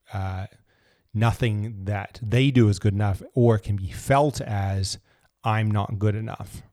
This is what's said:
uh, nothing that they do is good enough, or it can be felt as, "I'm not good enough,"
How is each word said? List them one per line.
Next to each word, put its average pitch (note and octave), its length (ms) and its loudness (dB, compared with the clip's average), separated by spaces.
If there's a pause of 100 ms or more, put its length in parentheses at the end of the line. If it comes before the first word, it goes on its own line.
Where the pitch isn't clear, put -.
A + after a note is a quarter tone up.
(140)
uh, F#2+ 320 -6 (640)
nothing G#2+ 720 0
that G2 380 -6
they A#2+ 280 2
do A#2+ 200 6
is G2 80 0
good G2+ 160 0
enough, G2+ 280 0 (120)
or A#2 220 4
it G#2 80 -4
can G2+ 120 -2
be F#2+ 140 -6
felt C#3 500 0
as, G2 580 -4 (460)
"I'm A2 260 2
not G#2 280 -2
good G#2+ 180 2
enough," - 460 -10 (100)